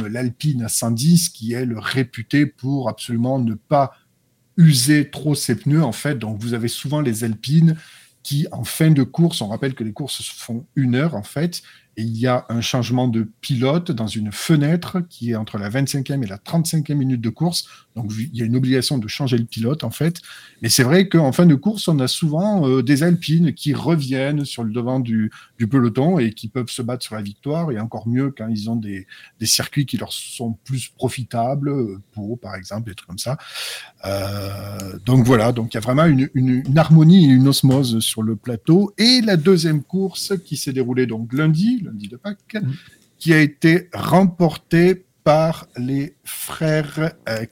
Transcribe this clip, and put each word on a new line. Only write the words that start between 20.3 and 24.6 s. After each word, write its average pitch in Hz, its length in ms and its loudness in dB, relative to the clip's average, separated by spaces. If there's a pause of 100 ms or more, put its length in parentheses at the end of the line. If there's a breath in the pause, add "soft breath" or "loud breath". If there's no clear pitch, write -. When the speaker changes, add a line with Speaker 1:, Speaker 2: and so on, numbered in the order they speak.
Speaker 1:
Mais 113 80 -2
c'est 139 140 4
vrai 180 260 4
qu'en 156 220 4
fin 175 160 4
de 156 80 8
course, 208 320 -2
on 156 140 2
a 127 80 0
souvent, 170 580 0
euh, 131 160 4
des 139 220 2
Alpines 170 480 2
qui 147 220 -4
reviennent 135 680 -2
sur 120 200 -8